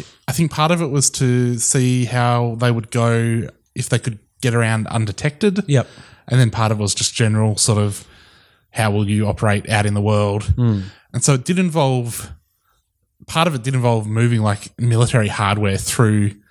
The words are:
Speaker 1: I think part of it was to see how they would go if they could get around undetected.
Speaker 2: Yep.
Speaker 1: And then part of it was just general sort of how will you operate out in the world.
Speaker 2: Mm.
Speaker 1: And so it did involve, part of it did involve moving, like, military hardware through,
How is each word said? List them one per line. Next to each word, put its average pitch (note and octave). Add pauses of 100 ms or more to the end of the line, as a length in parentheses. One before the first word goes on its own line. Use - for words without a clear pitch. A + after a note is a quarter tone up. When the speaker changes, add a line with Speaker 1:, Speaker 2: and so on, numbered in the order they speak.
(280)
Speaker 1:
I C#3
think D#3+
part D#3
of F3
it D3
was C#3
to B2
see B2+
how A#2+
they B2
would A#2
go A#2 (260)
if -
they A#2+
could A2 (240)
get A#2+
around A2+
undetected. D3+
Speaker 2:
Yep. C3+ (400)
Speaker 1:
And B2+
then A#2+
part A2
of G#2+
it G#2+
was G2+
just -
general G#2+
sort G#2
of G#2 (680)
how A2
will G#2
you G#2
operate G#2
out G#2
in G#2
the G#2
world. G#2
Speaker 2:
Mm. A2 (300)
Speaker 1:
And A#2+
so C#3+
it B2+
did F3+
involve, C3+ (960)
part E3
of D#3
it A#2+
did C3+
involve A#2
moving, A2+
like, -
military A#2
hardware G2+
through, G#2+ (180)